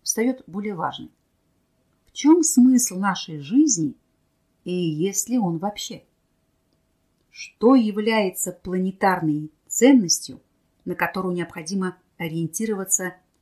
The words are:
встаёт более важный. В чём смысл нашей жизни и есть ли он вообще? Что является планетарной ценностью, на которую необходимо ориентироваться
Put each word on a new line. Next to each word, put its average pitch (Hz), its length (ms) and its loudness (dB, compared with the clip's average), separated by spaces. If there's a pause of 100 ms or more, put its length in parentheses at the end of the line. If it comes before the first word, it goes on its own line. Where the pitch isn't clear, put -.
встаёт 254 440 -2
более 202 280 -8
важный. - 360 -8 (960)
В - 60 -20
чём 320 300 6
смысл 247 560 4
нашей 185 400 -4
жизни 180 560 2 (720)
и 180 80 -6
есть 180 560 -2
ли 247 100 -2
он 175 200 -2
вообще? 202 460 -10 (1300)
Что - 440 2
является 214 800 0
планетарной 180 1000 -2 (140)
ценностью, 226 720 2 (440)
на 180 100 -6
которую 180 400 -4
необходимо 175 640 -6 (200)
ориентироваться 180 960 -4 (280)